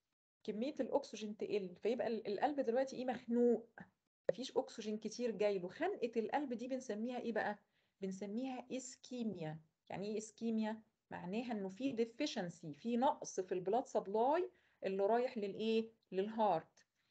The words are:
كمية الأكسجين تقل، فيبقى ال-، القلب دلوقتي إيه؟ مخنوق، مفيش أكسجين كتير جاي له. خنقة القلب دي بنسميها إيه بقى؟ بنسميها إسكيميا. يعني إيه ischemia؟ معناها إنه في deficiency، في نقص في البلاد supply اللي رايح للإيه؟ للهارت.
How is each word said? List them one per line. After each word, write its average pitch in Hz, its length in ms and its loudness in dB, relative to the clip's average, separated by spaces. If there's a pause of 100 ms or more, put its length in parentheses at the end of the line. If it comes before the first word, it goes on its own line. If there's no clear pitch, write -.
(440)
كمية 220 360 -4
الأكسجين 220 580 -2
تقل، 190 380 -4
فيبقى 233 320 0
ال-، 220 200 -2
القلب 269 320 0
دلوقتي 262 360 0
إيه؟ 254 100 -4
مخنوق، 240 640 4 (640)
مفيش - 260 0
أكسجين 214 400 -4
كتير 226 340 -4
جاي 202 280 2
له. 180 80 -6
خنقة 294 500 -2
القلب 247 360 0
دي 233 140 -6
بنسميها 247 520 -4
إيه 233 140 -4
بقى؟ 208 260 0 (420)
بنسميها 214 680 -6
إسكيميا. 208 880 -4 (300)
يعني 185 180 -4
إيه 214 100 -2
ischemia؟ 220 640 -2 (300)
معناها 190 400 -2
إنه 196 180 -2
في 247 260 -2
deficiency، 208 800 -2
في 233 220 0
نقص 277 420 4
في 185 120 -2
البلاد 190 340 2
supply 240 640 2 (360)
اللي 190 200 2
رايح 240 320 4
للإيه؟ 220 520 2 (220)
للهارت. 202 760 0 (260)